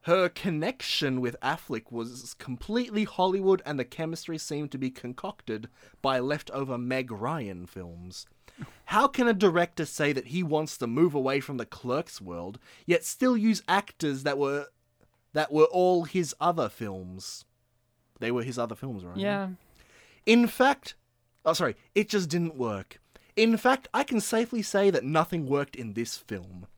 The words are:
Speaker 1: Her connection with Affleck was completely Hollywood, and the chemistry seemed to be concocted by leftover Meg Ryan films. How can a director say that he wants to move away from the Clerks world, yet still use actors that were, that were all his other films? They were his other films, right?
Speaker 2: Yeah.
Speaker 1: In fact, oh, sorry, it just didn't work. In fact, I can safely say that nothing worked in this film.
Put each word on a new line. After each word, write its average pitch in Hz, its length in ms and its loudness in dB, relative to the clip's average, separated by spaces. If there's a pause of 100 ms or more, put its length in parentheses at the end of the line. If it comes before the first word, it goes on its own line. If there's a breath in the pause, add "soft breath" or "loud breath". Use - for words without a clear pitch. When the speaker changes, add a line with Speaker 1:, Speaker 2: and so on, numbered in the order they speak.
Speaker 1:
Her 180 220 4
connection 156 920 -2
with 120 200 -4
Affleck 131 500 -4
was 120 460 -10
completely 214 680 -2
Hollywood, 190 600 2
and 143 140 -4
the 123 60 -2
chemistry 165 520 -8
seemed 147 340 -6
to 135 60 -8
be 131 120 -2
concocted 123 800 -8 (320 soft breath)
by 131 180 2
leftover 135 580 -4
Meg 127 320 -4
Ryan 107 560 -6
films. 87 600 -14 (600 loud breath)
How 226 220 4
can 254 200 2
a 233 60 4
director 175 520 4
say 147 260 0
that 127 160 -2
he 170 160 -2
wants 156 340 0
to 123 100 -4
move 147 280 4
away 139 240 2
from 135 180 -6
the 117 80 -6
Clerks - 540 -6
world, 90 400 -10 (260 loud breath)
yet 170 200 2
still 254 320 2
use 220 300 2
actors 156 560 0
that 139 140 0
were, 143 300 0 (640)
that 147 220 0
were 156 120 8
all 180 380 4
his 165 380 -2
other 160 280 2
films? 95 760 -10 (720)
They 113 100 -2
were 120 140 0
his 123 160 -6
other 113 160 -4
films, 110 300 -8
right? 87 120 -10
Speaker 2:
Yeah. 196 320 -2 (760 soft breath)
Speaker 1:
In 233 220 8
fact, - 480 2 (500)
oh, 160 80 4
sorry, 143 220 0 (200 soft breath)
it 214 140 4
just 185 200 2
didn't 170 260 0
work. 110 440 -4 (360 soft breath)
In 226 220 6
fact, 262 360 2
I 240 100 2
can 233 160 0
safely 226 420 0
say 196 280 4
that 147 140 2
nothing 156 440 0
worked 143 280 0
in 113 180 -8
this 113 240 -4
film. 92 500 -12 (100)